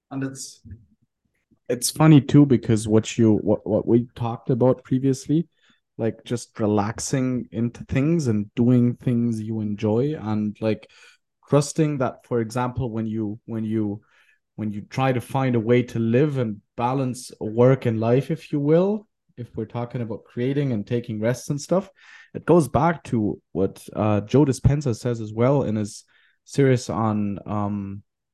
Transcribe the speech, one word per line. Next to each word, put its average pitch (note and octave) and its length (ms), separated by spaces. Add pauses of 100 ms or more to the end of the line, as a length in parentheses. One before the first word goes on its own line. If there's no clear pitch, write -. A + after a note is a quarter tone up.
(120)
And C3+ 120
it's, - 380 (1040)
it's B2 220
funny D#3 320
too, D3 240
because A2+ 420
what A2 300
you, A2+ 160
what, G2+ 320
what G#2 220
we A#2 260
talked A#2+ 380
about B2+ 320
previously C3+ 640 (520)
like, A2 240
just - 360
relaxing A2+ 920
into A#2 320
things D3 440
and G#2 280
doing A#2+ 400
things A#2 460
you A2 180
enjoy, G#2+ 560
and, G#2+ 460
like, G#2+ 280 (600)
trusting D3 480
that, - 280
for A#2+ 140
example, B2 500
when A2 160
you, A2 400
when A2+ 200
you, G#2+ 340 (560)
when G#2+ 160
you G#2 180
try C3+ 220
to B2 80
find C3 360
a A#2+ 40
way B2 240
to A#2+ 160
live B2+ 380
and A2 240 (160)
balance B2+ 540 (100)
work A#2+ 440
and A2 140
life, B2 320
if - 200
you D3 100
will, F#3 460 (280)
if A#2 200
we're A2+ 100
talking A#2+ 360
about A2+ 220
creating C#3 480
and G#2 160
taking A#2 320
rests A#2 300
and D3 100
stuff, F3+ 300 (440)
it - 120
goes D#3 240
back D3+ 340
to G#2+ 380 (100)
what, - 420
uh, G#2+ 280
Joe B2+ 240
Dispenza C#3 500
says A#2+ 240
as G#2+ 140
well B2 300
in G#2+ 120
his G#2+ 300 (400)
series C3 440
on, G#2 560
um, G2+ 580 (300)